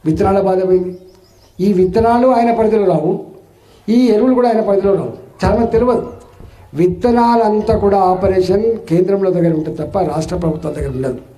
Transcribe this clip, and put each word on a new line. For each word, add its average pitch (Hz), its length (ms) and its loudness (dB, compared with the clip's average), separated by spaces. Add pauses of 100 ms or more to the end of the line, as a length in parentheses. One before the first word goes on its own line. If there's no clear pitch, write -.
విత్తనాల 190 340 0
బాధ 185 280 0
పోయింది." 180 300 0 (600)
ఈ 202 120 2
విత్తనాలు 226 560 2
ఆయన 233 260 2
పరిధిలో 214 300 0
రావు, 165 420 0 (600)
ఈ 240 180 4
ఎరువులు 233 280 2
కూడా 247 140 2
ఆయన 220 120 2
పరిధిలో 196 340 2
రావు. 131 180 -4 (320)
చాలా 208 120 0
మంది 233 140 0
తెలియదు, 233 420 0 (600)
విత్తనాలంతా 214 1040 0
కూడా 202 200 2
ఆపరేషన్ 185 680 0 (260)
కేంద్రంలో 190 400 0
దగ్గర 170 240 0
ఉంటుంది 156 280 -6
తప్ప 190 160 -6
రాష్ట్ర 160 380 -4
ప్రభుత్వాల 156 380 -4
దగ్గర 143 160 -6
ఉండదు 127 280 -6 (200)